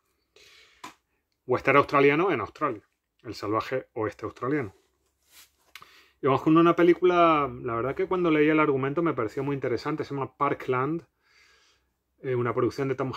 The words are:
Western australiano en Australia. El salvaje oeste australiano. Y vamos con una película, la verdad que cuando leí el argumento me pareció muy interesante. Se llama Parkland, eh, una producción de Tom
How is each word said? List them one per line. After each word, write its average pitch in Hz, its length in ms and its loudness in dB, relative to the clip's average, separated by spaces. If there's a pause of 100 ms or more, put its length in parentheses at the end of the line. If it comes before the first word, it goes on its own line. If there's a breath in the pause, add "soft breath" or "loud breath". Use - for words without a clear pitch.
(1500 loud breath)
Western 131 280 2
australiano 143 560 4
en 123 80 -2
Australia. 110 420 -6 (400)
El 110 140 -14
salvaje 110 560 -4
oeste 107 340 -8
australiano. 123 480 -6 (1500 loud breath)
Y 151 60 -6
vamos 135 160 2
con 160 140 4
una 170 180 6
película, 170 760 4 (140)
la 117 140 -6
verdad 123 180 -4
que 185 140 -6
cuando 180 240 0
leí 151 160 4
el 156 100 4
argumento 143 420 0
me 160 140 -2
pareció 127 300 -6
muy 143 100 -4
interesante. 139 480 -4
Se 143 100 -12
llama 135 240 -8
Parkland, 139 680 -2 (1120 soft breath)
eh, 131 160 -6
una 120 180 -2
producción 123 360 -2
de 127 80 -4
Tom 135 200 -4